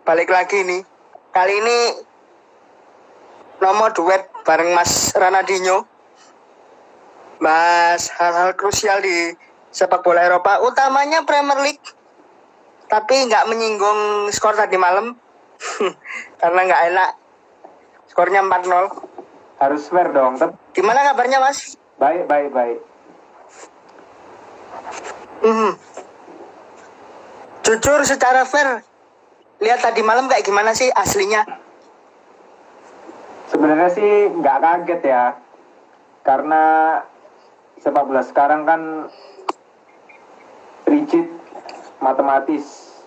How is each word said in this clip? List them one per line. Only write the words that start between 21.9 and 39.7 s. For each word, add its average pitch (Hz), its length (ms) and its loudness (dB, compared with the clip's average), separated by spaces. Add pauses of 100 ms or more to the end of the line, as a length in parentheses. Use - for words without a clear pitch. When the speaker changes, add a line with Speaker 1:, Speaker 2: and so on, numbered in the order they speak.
Speaker 2:
Baik, 165 240 0
baik, 143 240 0
baik. 120 300 -4 (2750)
Speaker 1:
Mhm. 220 280 2 (1900)
Jujur, 262 420 2
secara 262 400 2
fair, 254 380 0 (800)
lihat 240 240 0
tadi 226 160 0
malam 233 240 2
kayak 240 180 2
gimana 208 300 0
sih 254 180 0
aslinya? 403 540 0 (2000)
Speaker 2:
Sebenarnya 156 400 2
sih 208 400 2
nggak 143 260 0
kaget 175 460 0
ya. 127 320 2 (880)
Karena 147 360 2 (1160)
sepak 143 260 0
bola 127 200 -2
sekarang 151 400 0
kan 160 160 0 (2000)